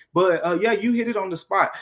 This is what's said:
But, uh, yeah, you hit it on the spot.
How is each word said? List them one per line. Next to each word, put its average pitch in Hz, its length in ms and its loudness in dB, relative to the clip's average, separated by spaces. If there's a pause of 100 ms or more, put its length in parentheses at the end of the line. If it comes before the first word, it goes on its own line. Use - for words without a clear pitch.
(140)
But, 170 320 2
uh, 170 160 0
yeah, 226 120 2
you 214 180 0
hit 233 160 0
it 233 100 -2
on 190 140 -4
the 165 60 -6
spot. 180 340 0 (100)